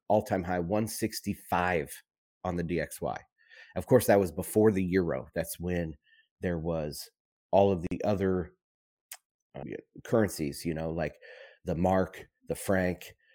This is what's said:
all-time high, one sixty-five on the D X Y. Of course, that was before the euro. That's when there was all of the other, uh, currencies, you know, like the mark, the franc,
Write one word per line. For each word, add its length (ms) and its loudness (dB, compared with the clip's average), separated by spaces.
all-time 360 2
high, 140 -2
one 280 0
sixty-five 1040 -2
on 100 -2
the 80 -2
D 180 -2
X 200 -6
Y. 180 -6
Of 120 -6
course, 200 6
that 140 6
was 100 2
before 400 2
the 140 2
euro. 500 0
That's 240 -4
when 380 -2
there 160 0
was 500 -4
all 220 6
of 180 -2
the 140 -4
other, 480 0
uh, 60 -12
currencies, 640 0
you 80 -2
know, 160 -6
like 240 -4
the 100 -2
mark, 520 0
the 80 -4
franc, 600 -2